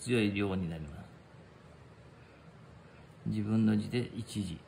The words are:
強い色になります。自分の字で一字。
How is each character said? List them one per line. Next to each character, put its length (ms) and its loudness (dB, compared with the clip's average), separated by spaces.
強 200 2
い 160 2
色 200 0
に 120 -2
な 80 -6
り 60 -8
ま 60 -10
す。 120 -12
自 160 0
分 220 4
の 140 6
字 100 -2
で 280 -2
一 280 -4
字。 240 -8